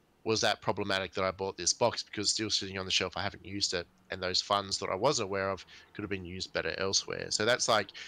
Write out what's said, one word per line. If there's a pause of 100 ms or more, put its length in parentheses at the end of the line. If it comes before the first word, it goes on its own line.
(240)
was
that
problematic
that
I
bought
this
box
because
it's
still
sitting
on
the
shelf,
I
haven't
used
it, (240)
and
those
funds
that
I
was
aware
of (260)
could
have
been
used
better
elsewhere."
So
that's
like, (180)